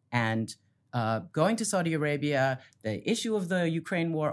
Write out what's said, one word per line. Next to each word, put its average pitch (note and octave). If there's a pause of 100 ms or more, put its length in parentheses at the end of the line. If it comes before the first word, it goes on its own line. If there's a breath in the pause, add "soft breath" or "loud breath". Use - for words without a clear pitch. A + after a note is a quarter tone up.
(100)
and, A2+ (380)
uh, A2+ (120)
going F#3+
to A3
Saudi E3+
Arabia, C#3+ (220 soft breath)
the G#2+
issue A3
of F3+
the F3+
Ukraine E3
war. D3+